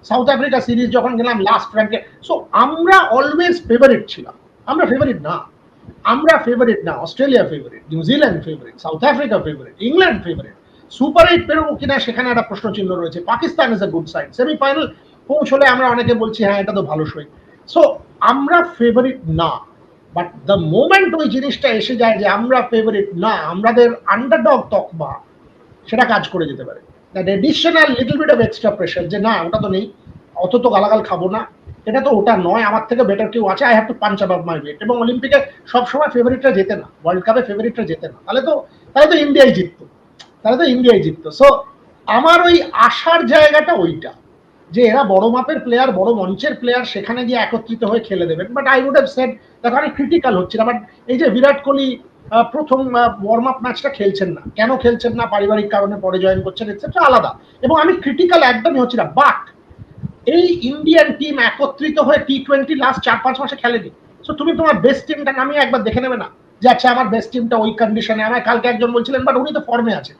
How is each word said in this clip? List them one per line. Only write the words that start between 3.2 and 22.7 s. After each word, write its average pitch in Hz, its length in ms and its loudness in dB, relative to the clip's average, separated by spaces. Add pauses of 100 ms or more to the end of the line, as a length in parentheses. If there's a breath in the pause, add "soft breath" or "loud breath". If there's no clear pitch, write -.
ফেভারিট 240 400 4
ছিলাম, - 260 -16 (320)
আমরা 302 200 0
ফেভারিট 254 360 0
না, 156 160 -6 (640)
আমরা 294 400 4
ফেভারিট 233 400 2
না। 160 80 -4
অস্ট্রেলিয়া 202 520 0
ফেভারিট, 135 460 -10
নিউজিল্যান্ড 175 540 0
ফেভারিট, 151 360 -14
সাউথ 160 240 -6
আফ্রিকা 285 340 0
ফেভারিট, 147 420 -8
ইংল্যান্ড 247 440 0
ফেভারিট। 156 280 -10 (380 soft breath)
সুপার 330 420 4
এইট 339 140 2
পেরোবো 302 300 -2
কিনা 277 220 -2
সেখানে 247 320 -4
একটা 233 120 0
প্রশ্ন 202 300 -8
চিহ্ন 185 220 -6
রয়েছে। 170 260 -8
পাকিস্তান 240 520 -2
is 196 80 -4
a 196 60 -2
good 165 180 -6
side, 151 280 -10
সেমিফাইনাল 277 560 -2 (400 loud breath)
পৌঁছলে 277 380 2
আমরা 254 220 2
অনেকে 240 260 0
বলছি, 220 300 -4
"হ্যাঁ, 202 160 0
এটা 196 120 -4
তো 190 100 -2
ভালো 151 240 -4
সই।" 147 180 -12 (500 soft breath)
So 320 200 4 (260)
আমরা 277 420 2 (160)
ফেভারিট 240 380 2 (120)
না, 160 220 -2 (640)
but 175 120 -4 (240)
the 190 120 2
moment 320 580 2
ওই 277 100 0
জিনিসটা 262 380 -2
এসে 226 280 -2
যায় 220 220 2
যে 202 80 -2
আমরা 233 440 0